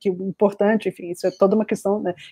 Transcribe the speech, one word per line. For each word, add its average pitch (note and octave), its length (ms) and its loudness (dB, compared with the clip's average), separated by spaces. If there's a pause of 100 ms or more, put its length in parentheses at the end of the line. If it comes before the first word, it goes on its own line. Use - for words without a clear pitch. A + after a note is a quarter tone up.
que G3+ 100 -2
o F3+ 140 -4
importante, G3+ 640 2
enfim, F3 220 -8
isso - 140 -6
é F#3 60 2
toda G3 240 2
uma A3 100 2
questão, G#3 360 -2
né? F3+ 140 -4 (180)